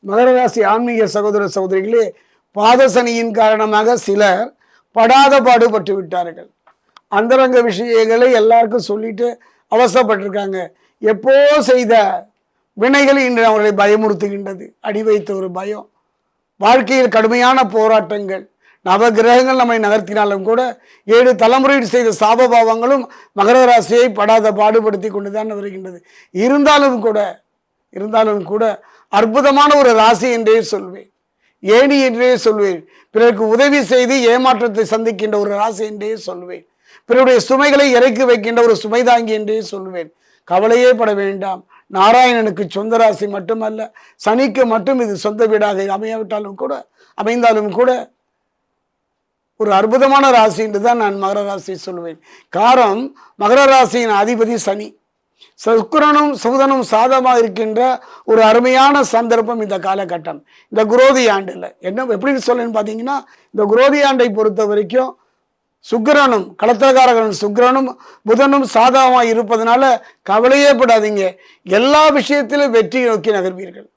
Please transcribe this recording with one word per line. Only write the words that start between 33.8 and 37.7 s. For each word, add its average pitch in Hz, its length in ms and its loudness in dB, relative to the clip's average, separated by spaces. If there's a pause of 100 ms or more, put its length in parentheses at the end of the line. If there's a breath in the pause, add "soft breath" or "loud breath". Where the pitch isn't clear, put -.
செய்து 254 240 2 (160)
ஏமாற்றத்தை 233 600 0
சந்திக்கின்ற 214 520 -4
ஒரு 202 160 -6
ராசி 214 300 -4
என்றே 208 220 -10 (160)
சொல்வேன், 180 360 -16 (440 soft breath)
பிறருடைய 254 300 4 (100)
சுமைகளை 285 380 2 (100)